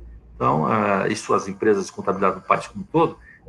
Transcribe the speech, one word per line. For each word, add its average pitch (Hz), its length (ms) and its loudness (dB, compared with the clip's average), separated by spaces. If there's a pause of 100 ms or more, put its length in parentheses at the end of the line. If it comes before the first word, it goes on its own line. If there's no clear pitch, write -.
(340)
Então, 135 380 0
eh, 101 400 2
e - 40 -2
suas - 320 -2
empresas 98 380 2
de - 60 -14
contabilidade 95 440 0
do 92 60 -14
país - 260 0
como - 160 -12
um - 60 -12
todo, 160 280 2 (300)